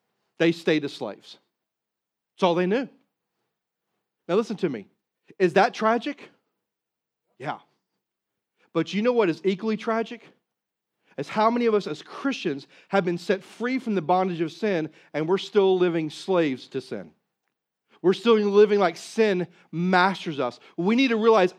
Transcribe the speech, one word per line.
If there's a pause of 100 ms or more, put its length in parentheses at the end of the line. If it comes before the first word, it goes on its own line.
(380)
They
stayed
as
slaves. (960)
That's
all
they
knew. (1400)
Now
listen
to
me. (540)
Is
that
tragic? (1080)
Yeah. (1120)
But
you
know
what
is
equally
tragic? (960)
Is
how
many
of
us
as
Christians (220)
have
been
set
free
from
the
bondage
of
sin (240)
and
we're
still
living
slaves
to
sin. (920)
We're
still
living
like
sin (220)
masters
us. (160)
We
need
to
realize